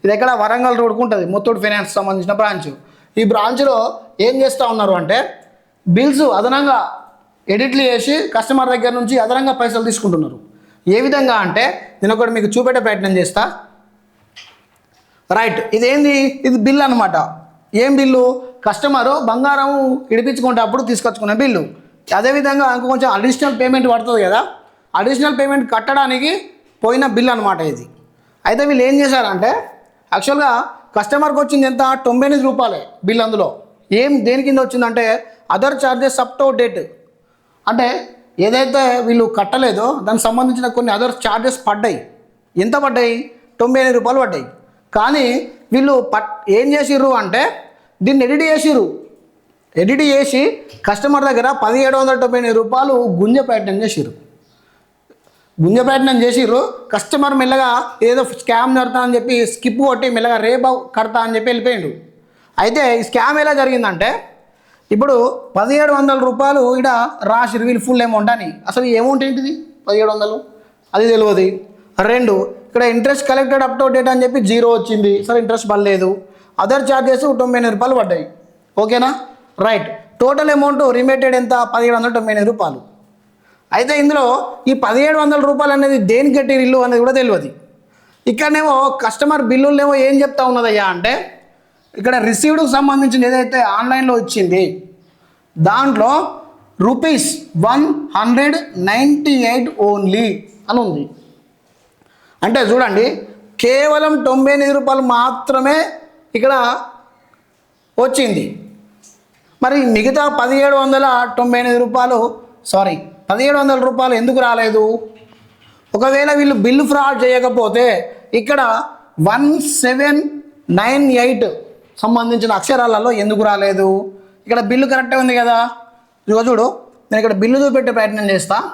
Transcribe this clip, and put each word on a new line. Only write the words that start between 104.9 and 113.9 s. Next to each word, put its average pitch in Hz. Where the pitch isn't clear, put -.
మాత్రమే 262
ఇక్కడ 247
వచ్చింది. 254
మరి 262
మిగతా 269
పదిహేడు 277
వందల 269
తొంభై 240
ఎనిమిది 240
రూపాయలు, 240
సారీ, 185
పదిహేడు 269
వందల 269
రూపాయలు 254